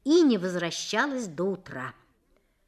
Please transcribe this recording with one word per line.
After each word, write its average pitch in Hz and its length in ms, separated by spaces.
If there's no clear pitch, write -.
и 330 180
не 262 140
возвращалась 190 920
до 165 180
утра. 180 500